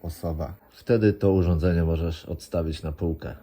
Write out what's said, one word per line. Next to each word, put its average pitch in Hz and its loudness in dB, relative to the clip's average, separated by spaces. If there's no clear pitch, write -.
osoba. 82 -8
Wtedy 107 2
to 98 2
urządzenie 87 4
możesz 82 -2
odstawić 80 -6
na 80 -6
półkę 80 -6